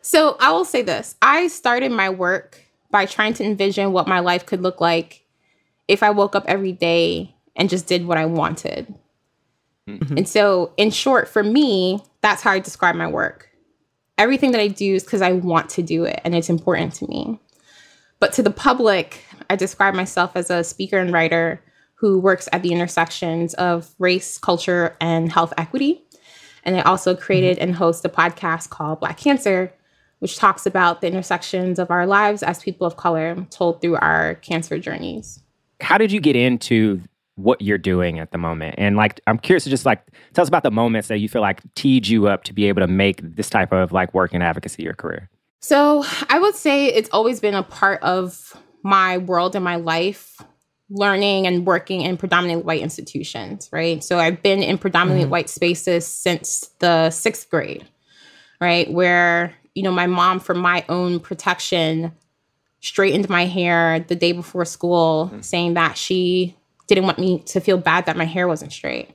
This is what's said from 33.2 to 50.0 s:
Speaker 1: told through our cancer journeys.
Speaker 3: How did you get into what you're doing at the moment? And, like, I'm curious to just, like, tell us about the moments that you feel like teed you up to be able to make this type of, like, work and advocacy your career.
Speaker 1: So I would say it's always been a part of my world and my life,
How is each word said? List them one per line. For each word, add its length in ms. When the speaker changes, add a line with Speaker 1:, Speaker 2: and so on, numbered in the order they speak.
Speaker 1:
told 300
through 160
our 400
cancer 420
journeys. 600
Speaker 3:
How 180
did 140
you 80
get 160
into 640
what 260
you're 160
doing 420
at 100
the 80
moment? 400
And, 160
like, 320
I'm 120
curious 260
to 60
just, 160
like, 140
tell 80
us 60
about 140
the 80
moments 380
that 100
you 100
feel 140
like 180
teed 320
you 220
up 160
to 80
be 160
able 140
to 40
make 340
this 140
type 220
of, 180
like, 240
work 180
and 120
advocacy 400
your 100
career. 340
Speaker 1:
So 440
I 100
would 160
say 320
it's 240
always 300
been 140
a 100
part 380
of 520
my 340
world 380
and 80
my 120
life, 600